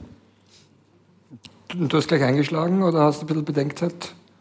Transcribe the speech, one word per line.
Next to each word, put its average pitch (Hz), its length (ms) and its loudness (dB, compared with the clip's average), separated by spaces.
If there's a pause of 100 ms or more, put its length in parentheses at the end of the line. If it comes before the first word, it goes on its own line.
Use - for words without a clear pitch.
(1700)
Du, 170 180 -2
du 156 100 2
hast 147 100 0
gleich 156 140 2
eingeschlagen 156 640 2
oder 165 180 2
hast 147 200 4
du - 20 -12
ein 156 40 -10
bisschen 156 180 -2
Bedenkzeit? 151 680 -4 (280)